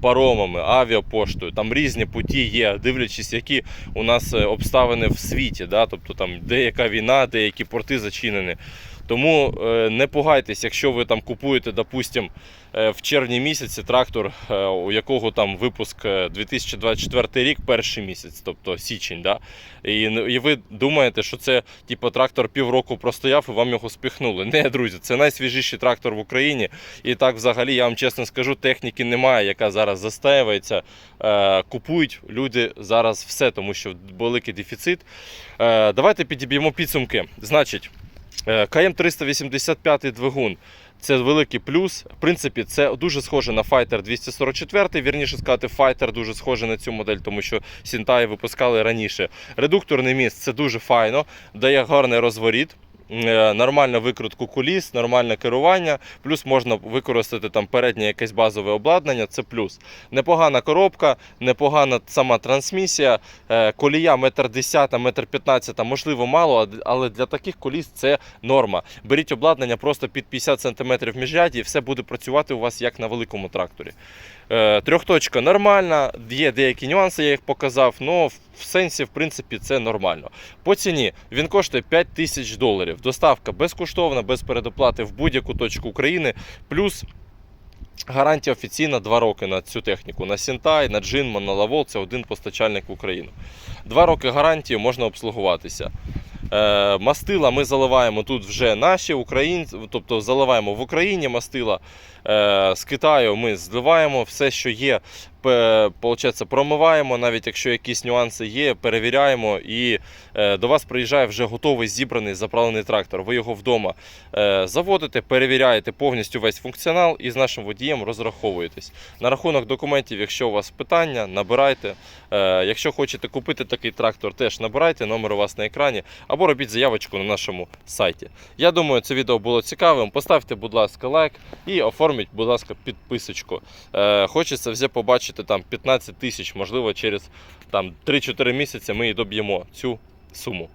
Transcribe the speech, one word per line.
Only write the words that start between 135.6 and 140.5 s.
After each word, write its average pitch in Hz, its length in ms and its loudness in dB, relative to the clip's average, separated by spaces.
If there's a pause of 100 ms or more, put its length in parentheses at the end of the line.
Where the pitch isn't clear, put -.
п'ятнадцять 123 480 -2
тисяч, 110 380 -8
можливо, 107 380 -4
через 101 380 -6 (400)
там 92 220 -2 (120)
три-чотири 131 480 0
місяці 131 400 -6
ми 117 160 -2
і 104 60 -2
доб'ємо 101 580 -4
цю 120 260 -6 (340)
суму. 87 420 -10